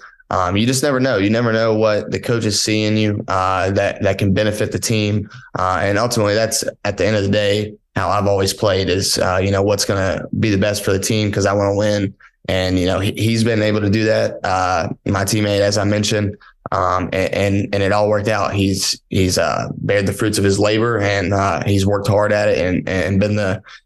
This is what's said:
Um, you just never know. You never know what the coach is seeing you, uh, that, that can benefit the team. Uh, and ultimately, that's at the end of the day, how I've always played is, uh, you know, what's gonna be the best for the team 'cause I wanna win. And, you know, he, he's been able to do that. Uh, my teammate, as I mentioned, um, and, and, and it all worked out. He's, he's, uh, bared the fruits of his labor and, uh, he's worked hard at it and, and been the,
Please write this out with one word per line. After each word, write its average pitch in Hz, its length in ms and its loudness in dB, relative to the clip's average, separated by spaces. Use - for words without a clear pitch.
Um, 92 260 0
you 107 80 2
just 131 160 0
never 143 180 0
know. 127 180 0
You 98 120 2
never 117 240 2
know 113 220 2
what 107 340 0
the 104 100 -4
coach 117 240 -2
is 104 180 0
seeing 107 360 0
you, 104 300 0
uh, 95 440 0
that, 101 300 -2
that 95 160 0
can 98 160 2
benefit 104 380 0
the - 80 -4
team. 104 500 -2
Uh, 92 240 0
and 101 180 0
ultimately, 110 340 0
that's 110 300 0
at 101 140 -4
the 87 80 0
end 107 100 0
of 101 80 0
the 98 60 0
day, 104 460 0
how 92 140 -2
I've 101 160 0
always 98 260 2
played 95 380 0
is, 95 300 0
uh, 92 220 0
you 98 100 2
know, 98 100 2
what's 101 240 0
gonna 95 380 -2
be 110 100 2
the 98 80 2
best 104 260 0
for 104 80 0
the 95 80 2
team 107 320 0
'cause 101 140 0
I 98 80 2
wanna 101 220 2
win. 101 400 0
And, 92 300 0
you 87 80 0
know, 92 120 0
he, 98 120 -2
he's 113 320 0
been 110 180 0
able 107 200 0
to 101 100 0
do 110 140 2
that. 110 380 0
Uh, 92 460 0
my 98 180 0
teammate, 101 360 0
as 101 180 2
I 104 60 0
mentioned, 104 520 0
um, 92 420 0
and, 92 200 0
and, 101 420 0
and 101 80 0
it 95 80 2
all 104 180 2
worked 104 180 0
out. 104 280 0
He's, 95 440 0
he's, 92 280 0
uh, 78 300 0
bared 101 300 0
the 95 60 0
fruits 107 260 -2
of 98 40 0
his 98 140 2
labor 110 420 0
and, 101 340 0
uh, 98 320 0
he's 101 200 2
worked 101 220 0
hard 104 240 2
at 104 180 2
it 101 80 2
and, 90 320 0
and 92 300 0
been 104 160 2
the, 98 260 -2